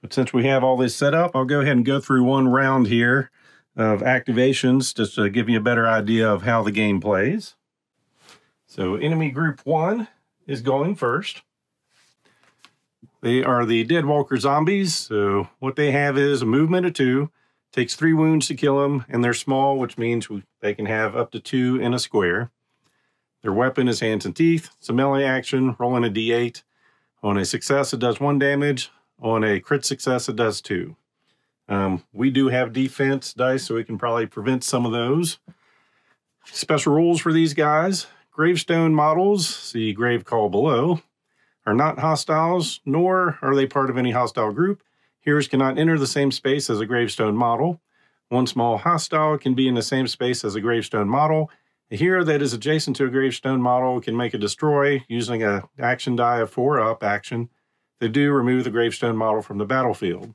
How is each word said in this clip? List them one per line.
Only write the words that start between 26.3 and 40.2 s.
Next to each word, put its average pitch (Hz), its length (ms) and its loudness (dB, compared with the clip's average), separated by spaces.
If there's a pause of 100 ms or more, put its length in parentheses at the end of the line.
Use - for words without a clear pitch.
eight. 120 320 -2 (580)
On 101 160 0
a 98 60 0
success, 135 480 -2
it 127 80 -6
does 120 220 0
one 143 180 2
damage. 143 500 0 (300)
On 113 240 0
a 101 160 2
crit - 240 -4
success, 131 460 -4
it 110 80 -6
does 110 240 -2
two. 87 340 -8 (720)
Um, 98 460 -2
we 127 160 0
do 135 180 2
have 127 240 -2
defense 135 600 -2
dice, 131 320 -2
so 113 100 -4
we 113 80 -4
can 107 140 -8
probably 117 300 -2
prevent 123 360 -4
some 123 220 -2
of 113 80 -2
those. 139 460 -2 (1080)
Special - 480 0
rules 170 260 4
for 160 140 0
these 160 200 4
guys. 156 540 0 (260)
Gravestone 165 640 2
models, 170 500 2
see - 460 -6
Grave 117 320 -2